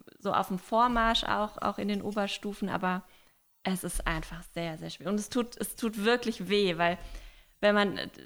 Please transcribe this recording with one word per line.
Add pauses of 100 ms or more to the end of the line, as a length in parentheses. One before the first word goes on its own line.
(200)
so
auf
dem
Vormarsch
auch,
auch
in
den
Oberstufen,
aber (640)
es
ist
einfach (100)
sehr,
sehr
schwer.
Und
es
tut,
es
tut
wirklich
weh,
weil (640)
wenn
man, (280)